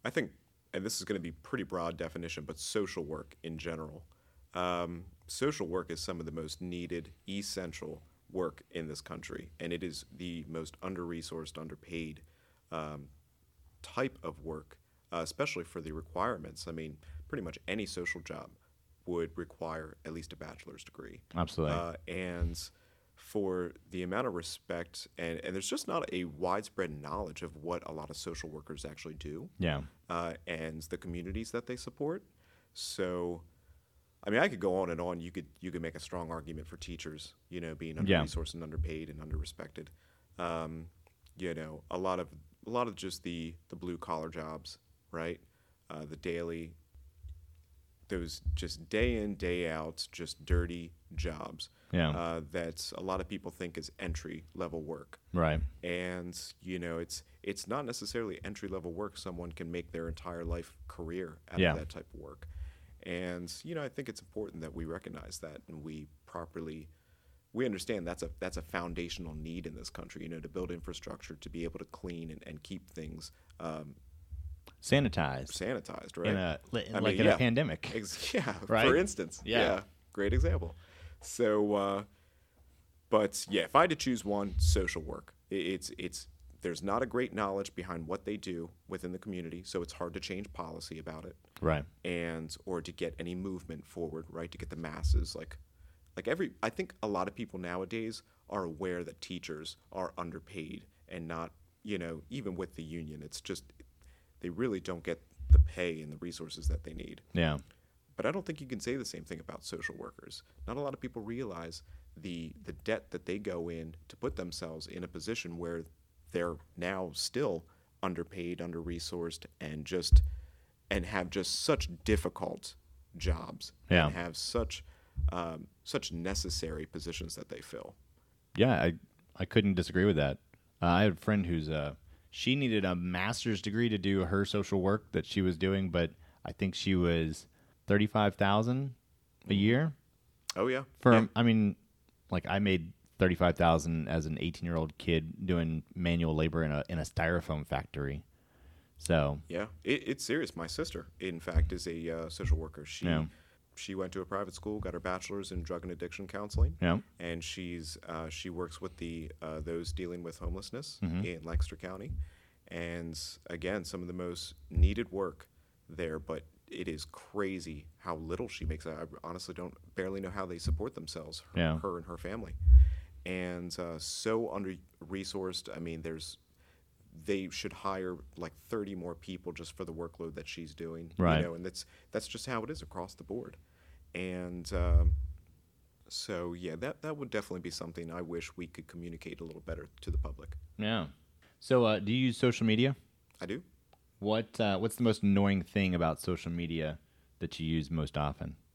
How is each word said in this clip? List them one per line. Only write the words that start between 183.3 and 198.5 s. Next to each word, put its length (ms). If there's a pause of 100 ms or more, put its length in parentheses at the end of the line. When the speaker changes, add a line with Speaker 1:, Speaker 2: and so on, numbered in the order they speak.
Speaker 1:
And, 580
um, 380 (960)
so, 460
yeah, 240
that, 240
that 160
would 120
definitely 320
be 80
something 420
I 100
wish 340
we 120
could 200
communicate 540
a 20
little 180
better 280 (120)
to 100
the 60
public. 380 (220)
Speaker 2:
Yeah. 300 (520)
So, 260
uh, 140
do 120
you 160
use 100
social 280
media? 300 (460)
Speaker 1:
I 40
do. 160 (580)
Speaker 2:
What, 400
uh, 200
what's 160
the 80
most 200
annoying 380
thing 320
about 260
social 320
media 460 (420)
that 200
you 80
use 240
most 260
often? 380 (200)